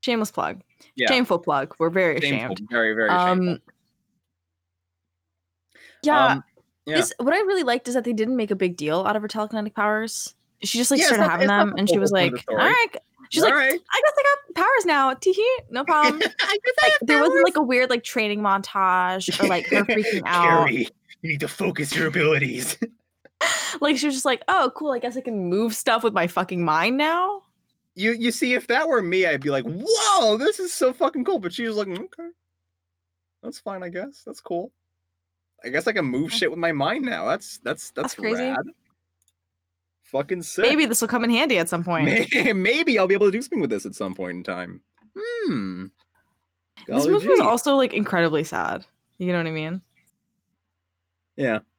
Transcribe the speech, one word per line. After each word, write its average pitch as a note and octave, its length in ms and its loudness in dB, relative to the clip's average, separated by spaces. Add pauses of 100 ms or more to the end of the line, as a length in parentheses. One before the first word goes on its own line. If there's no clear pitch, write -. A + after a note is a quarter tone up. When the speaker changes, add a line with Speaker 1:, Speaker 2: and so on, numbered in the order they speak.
Speaker 1:
shameless A3+ 280 0
plug. - 320 -4 (340)
Speaker 2:
Yeah. - 120 0
Speaker 1:
Shameful B3 300 2
plug. C#3+ 400 -2
We're E3 100 2
very E3+ 320 2
Speaker 2:
Shameful. B2+ 360 -2
Speaker 1:
ashamed. G#2 140 -14
Speaker 2:
Very, A2+ 240 0
very A2 140 0
Speaker 1:
Um, F3+ 300 2
Speaker 2:
shameful. F3+ 200 -2 (2500)
Speaker 1:
yeah, D4 240 6
Speaker 2:
Um, - 180 0 (420)
yeah. D#3 100 -2
Speaker 1:
this, - 220 2
what C4+ 160 2
I F#4+ 60 2
really F#4+ 220 0
liked B3 260 0
is A#3+ 60 -4
that B3 100 0
they A#3+ 80 -2
didn't A3 240 -2
make A3 140 -2
a G3 60 0
big F3+ 200 0
deal D#3 300 -2
out G#3 100 0
of G#3 60 -4
her G#3+ 60 -6
telekinetic G#3+ 460 -6
powers. G#3+ 600 -4 (280)
She A#3 160 -4
just, A#3+ 120 2
like, C#4 80 4
Speaker 2:
Yeah, - 60 2
it's - 40 4
Speaker 1:
started A3+ 140 4
Speaker 2:
not, G3 100 4
Speaker 1:
having F3 120 2
Speaker 2:
it's - 40 2
not G3+ 100 4
Speaker 1:
them, G#3 120 4
Speaker 2:
the - 100 -6
Speaker 1:
and G3+ 80 0
she F3 60 4
Speaker 2:
focal G3+ 60 2
Speaker 1:
was G3 120 0
Speaker 2:
point F#3 140 4
of A#2+ 60 0
Speaker 1:
like, - 0 -
Speaker 2:
the B2 100 -8
story. A2 200 -2
Speaker 1:
"All E4+ 60 4
right." A#4 200 2 (420)
She's D#4+ 120 2
like, A4 100 6
Speaker 2:
All D4+ 60 4
right. C4+ 220 2 (120)
Speaker 1:
"I - 120 2
guess D5+ 140 4
I C#5+ 40 2
got C#5+ 320 0
powers G#4 320 2
now. C4+ 280 2
Tee F#4 180 0
hee, A#4 260 2 (120)
no B3+ 140 -4
problem." D4+ 380 4
Speaker 2:
<laughs> - 180 -4
I G4 240 0
guess B4+ 180 2
I D#5 40 6
Speaker 1:
Like, D#5 140 6
Speaker 2:
have A3+ 80 -6
Speaker 1:
there D4 100 6
wasn't, - 180 4
Speaker 2:
powers. - 80 6
Speaker 1:
like, F#4 120 2
a D#4 60 2
weird, B3+ 280 2
like, A#3+ 140 -2
training G#3+ 360 -4
montage F#3+ 1000 0
or, - 60 2
like, F3+ 220 0
her G3+ 160 2
Speaker 2:
<laughs> - 20 -4
Speaker 1:
freaking G#3+ 400 0
out. E3+ 420 4
Speaker 2:
"Carrie, A#2 200 -2 (340)
you D#3+ 80 -6
need D3 100 -4
to D3+ 80 -4
focus D#3 480 -4
your D#3+ 120 0
abilities." C#3+ 760 0
<laughs> A#3 60 -6 (920)
Speaker 1:
Like, C#4+ 180 2
she C#4+ 80 -2
was C#4 80 0
just C4 100 -6
like, C4 240 0
"Oh, E4+ 260 2
cool. D4+ 180 -4
I B3 80 -2
guess A#3+ 160 -6
I C4 40 -6
can G#3 300 -4
move A3 240 0
stuff A3+ 300 0
with G#3+ 100 0
my F3 140 0
fucking F3+ 360 -2
mind E3+ 320 2
now." F4 460 0 (540)
Speaker 2:
You, G#3 160 0
you A#3 180 0
see, B3 240 0
if - 140 -4
that C#4+ 200 2
were B3 140 2
me, F#3 240 2
I'd C#3+ 160 0
be C#3+ 80 -2
like, C3+ 160 0
"Whoa, E4+ 720 2
this D#4+ 220 0
is F4+ 120 -6
so B3+ 220 2
fucking C#4+ 300 -2
cool." F#4 160 0
But F3 120 -6
she A#3+ 140 -4
was G#3+ 100 -2
like, G3+ 120 -2
"Okay. E4 400 -10 (1120)
That's - 160 -14
fine, G3 240 -10
I F3+ 80 -10
guess. G3 340 -12
That's - 160 -18
cool. F3+ 320 -8 (920)
I A#2+ 40 -10
guess D3 200 -2
I A3 40 -2
can F#3+ 140 0
move C3 240 -2
Speaker 1:
Yeah. - 80 -4
Speaker 2:
shit F3 120 0
with D#3+ 100 -8
my E3+ 120 0
mind F3 320 -2
now. G3+ 220 -4
That's, F3 320 -6
that's, - 320 -8
that's - 240 -6
Speaker 1:
That's - 0 -
crazy. A#3 300 -4
Speaker 2:
rad." C4 200 -4 (1400)
Fucking C#3+ 400 -6
sick. - 180 -4
Speaker 1:
Maybe D4 240 4
this A3 160 0
will A3+ 60 -2
come A#3 160 0
in A#3 60 0
handy A#3+ 280 2
at E3 100 0
some E3+ 160 -4
point. E3 220 0 (260)
Speaker 2:
May-, - 200 2
<laughs> - 20 0
maybe A3+ 440 2
I'll F#3 100 4
be G3 60 4
able G3+ 120 4
to F#3+ 60 4
do A3+ 100 -4
something C#4 180 -4
with C3+ 100 0
this G#2 140 -2
at G2 120 -10
some F#2+ 180 -6
point F2+ 240 -8
in F2+ 60 -12
time. F2+ 360 -8 (380)
Hmm. F3 680 -6 (920)
Speaker 1:
This - 100 -20
Speaker 2:
Golly - 260 0
Speaker 1:
movie G4+ 160 2
was - 120 6
Speaker 2:
gee. - 40 2
Speaker 1:
also, A#3+ 300 2
like, C4+ 180 2
incredibly E3+ 520 0
sad. - 420 -6 (320)
You F3+ 140 -4
know F3 60 0
what E3 100 -4
I - 20 -6
mean? D#3+ 320 -8 (1500)
Speaker 2:
Yeah. A#2+ 220 0 (200)